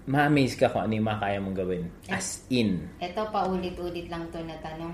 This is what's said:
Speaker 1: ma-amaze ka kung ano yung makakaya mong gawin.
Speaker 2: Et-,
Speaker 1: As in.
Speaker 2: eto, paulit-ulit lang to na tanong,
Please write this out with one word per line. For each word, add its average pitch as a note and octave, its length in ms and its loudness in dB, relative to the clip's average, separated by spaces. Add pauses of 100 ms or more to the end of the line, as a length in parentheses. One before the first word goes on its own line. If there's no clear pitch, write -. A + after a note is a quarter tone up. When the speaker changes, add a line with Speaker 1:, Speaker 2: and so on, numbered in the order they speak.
Speaker 1:
ma-amaze C#3+ 500 4
ka B2 140 6
kung G2+ 160 0
ano A2 80 2
yung A2 160 2
makakaya G2+ 320 0
mong F#2+ 160 -2
gawin. F#2 280 0 (200)
Speaker 2:
Et-, F#3 80 -6
Speaker 1:
As - 360 -4
in. G2 380 2 (140)
Speaker 2:
eto, - 260 -4
paulit-ulit F3+ 800 -2
lang E3+ 220 -8
to E3 120 -10
na D#3+ 200 -8
tanong, D#3+ 340 -8